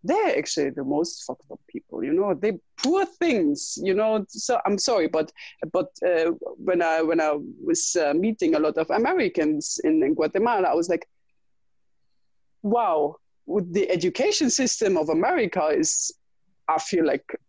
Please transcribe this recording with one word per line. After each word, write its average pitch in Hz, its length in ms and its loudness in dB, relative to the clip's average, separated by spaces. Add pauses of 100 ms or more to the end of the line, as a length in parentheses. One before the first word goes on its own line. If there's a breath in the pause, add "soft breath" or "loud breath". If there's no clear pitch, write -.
"They're 339 360 2
actually 147 320 -2
the 139 120 -8 (140)
most - 300 -4
fucked - 260 -14
up - 80 -16 (140)
people, - 280 -10
you 143 160 -2
know, 196 140 0
they 190 200 -2 (300)
poor 370 220 2 (180)
things, 180 560 0 (100)
you 190 120 2
know." 220 280 0
So - 240 -6 (120)
I'm 202 140 0
sorry, 185 300 0
but, 156 220 -2 (460 loud breath)
but, 180 140 -2 (200)
uh, 165 200 2 (380)
when 180 120 2
I, 160 220 2
when 165 180 2
I 151 120 2 (300)
was, 160 200 0 (200)
uh, 147 120 2
meeting 180 400 2
a 151 120 2
lot 156 120 0
of 160 120 -2
Americans 190 960 0
in, 156 180 4
in 143 120 2
Guatemala, 190 540 0
I 135 60 2
was 170 140 0
like, 170 160 -2 (1700)
"Wow, 160 420 2 (280)
with 175 300 -2
the 196 160 2
education 240 580 2
system 226 480 0
of 156 140 0
America 185 540 0 (180)
is, 160 80 0 (760)
I 160 120 2
feel 165 340 0
like 143 140 -4 (220)